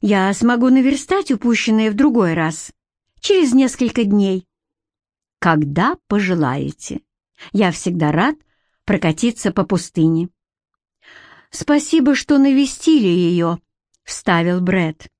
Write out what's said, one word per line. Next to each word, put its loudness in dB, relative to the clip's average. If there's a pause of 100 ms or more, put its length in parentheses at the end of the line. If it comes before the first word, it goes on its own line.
я 0
смогу 0
наверстать 0
упущенное 0
в -6
другой 2
раз, -6 (480)
через 2
несколько 2
дней». 0 (960)
«Когда 0 (100)
пожелаете. -4 (520)
Я 0
всегда -2
рад 0 (480)
прокатиться -2
по -2
пустыне». -2 (1200)
«Спасибо, 0
что 0
навестили 2
ее», 0 (480)
вставил -2
Брэд -2 (120)